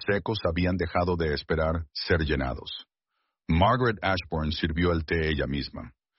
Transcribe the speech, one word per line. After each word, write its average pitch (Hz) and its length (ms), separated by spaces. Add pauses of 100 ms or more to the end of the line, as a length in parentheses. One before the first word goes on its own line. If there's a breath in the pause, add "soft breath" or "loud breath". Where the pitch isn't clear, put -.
ecos 101 380
habían 90 320
dejado 87 400
de 78 180
esperar 80 580
ser - 320
llenados. 65 640 (640)
Margaret 107 540
Ashbourne 82 500
sirvió 82 400
el 80 120
té 80 260
ella 69 160
misma. 65 480 (240 soft breath)